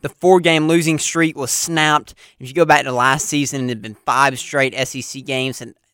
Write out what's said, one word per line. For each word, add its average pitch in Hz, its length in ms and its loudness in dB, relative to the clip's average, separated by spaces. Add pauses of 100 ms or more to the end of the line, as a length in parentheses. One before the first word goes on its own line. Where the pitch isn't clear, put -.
The 147 80 -8
four-game 165 580 4
losing 165 300 2
streak 160 400 -2
was 135 140 -6
snapped. 151 640 0 (240)
If 131 80 -14
you 135 80 -12
go 170 100 4
back 147 200 4
to 131 60 -4
last 127 360 0
season, 135 380 -2
it 123 40 -4
had 110 140 -6
been 110 100 -14
five 131 460 0
straight 135 340 -2
S 131 220 -6
E 131 60 -8
C 139 200 -12
games 131 400 -6
and, 117 140 -20 (180)